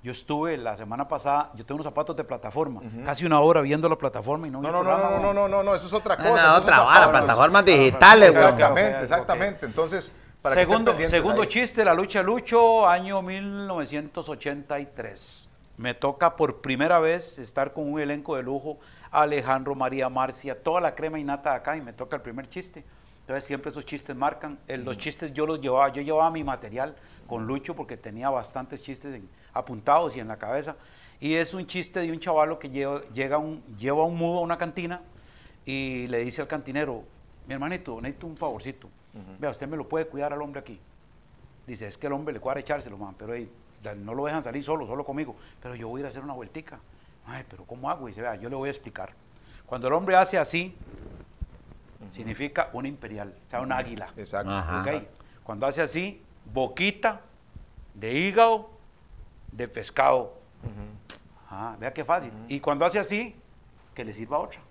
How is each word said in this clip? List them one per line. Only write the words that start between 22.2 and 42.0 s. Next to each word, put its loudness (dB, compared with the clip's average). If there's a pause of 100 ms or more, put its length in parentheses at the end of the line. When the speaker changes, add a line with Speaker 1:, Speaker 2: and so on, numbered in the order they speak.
Speaker 1:
primer -14
chiste. -16 (360)
Entonces -8
siempre -8
esos -14
chistes -12
marcan. -6
El, -10
los -8
chistes -10
yo -2
los -4
llevaba, 2
yo -8
llevaba 0
mi -8
material -8 (300)
con -10
Lucho -8
porque -14
tenía -8
bastantes -8
chistes -14
en, -20 (240)
apuntados 0
y -10
en -12
la -12
cabeza. -8 (440)
Y -2
es -2
un -10
chiste -8
de -4
un -6
chavalo 0
que -14
lleva, -6 (100)
llega -2
un, -6 (140)
lleva -2
un -4
mudo -2
a -2
una -4
cantina -8 (640)
y -8
le -4
dice -8
al -8
cantinero, -6 (440)
"Mi -12
hermanito, -8
necesito -12
un -14
favorcito. -10
Speaker 2:
Ujú. -20
Speaker 1:
Vea, -6
usted -12
me -10
lo -10
puede -4
cuidar -8
al -8
hombre -12
aquí." -20 (840)
Dice, -14
"Es -16
que -10